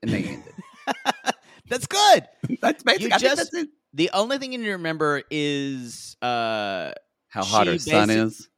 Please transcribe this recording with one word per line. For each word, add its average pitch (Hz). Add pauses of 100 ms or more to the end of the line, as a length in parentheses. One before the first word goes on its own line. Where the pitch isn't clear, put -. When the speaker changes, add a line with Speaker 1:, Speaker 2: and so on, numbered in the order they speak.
Speaker 1:
and 113
they -
ended. - (320)
Speaker 2:
<laughs> - (720)
That's 247
good. 392 (160)
Speaker 1:
<laughs> -
That's -
basic. -
Speaker 2:
You 220
Speaker 1:
I 208
think -
Speaker 2:
just, 285
Speaker 1:
that's 339
it. 302 (240)
Speaker 2:
the 156
only 226
thing 262
you 254
need 226
to 208
remember 160
is, 139
uh, 110 (380)
Speaker 1:
How 101
hot 104
Speaker 2:
she 87
Speaker 1:
her 87
son 107
Speaker 2:
basic- 110
Speaker 1:
is. -